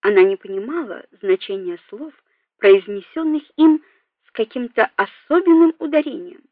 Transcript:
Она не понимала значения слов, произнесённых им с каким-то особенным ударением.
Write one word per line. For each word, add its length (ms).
Она 200
не 140
понимала 680
значения 580
слов, 240
произнесённых 840
им 260
с 40
каким-то 640
особенным 840
ударением. 720